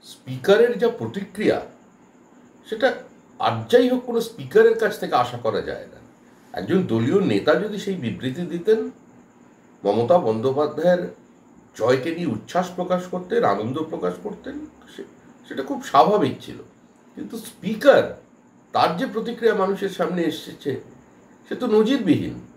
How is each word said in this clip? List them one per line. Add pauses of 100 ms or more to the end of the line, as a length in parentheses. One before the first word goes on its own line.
স্পিকারের
যা
প্রতিক্রিয়া, (1080)
সেটা (460)
আর
যাই
হোক
কোনো
স্পিকারের
কাছ
থেকে
আশা
করা
যায়
না। (560)
একজন
দলীয়
নেতা
যদি
সেই
বিবৃতি
দিতেন, (920)
মমতা
বন্দ্যোপাধ্যায়ের (600)
জয়কে
নিয়ে
উচ্ছ্বাস
প্রকাশ
করতেন,
আনন্দ
প্রকাশ (100)
করতেন, (360)
সে-, (440)
সেটা
খুব
স্বাভাবিক
ছিল। (580)
কিন্তু
স্পিকার (500)
তার
যে
প্রতিক্রিয়া
মানুষের
সামনে
এসেছে, (680)
সে
তো
নজিরবিহীন। (160)